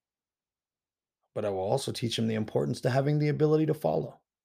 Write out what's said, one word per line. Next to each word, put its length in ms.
But 100
I 60
will 80
also 320
teach 280
him 100
the 60
importance 480
to 80
having 280
the 100
ability 380
to 80
follow. 460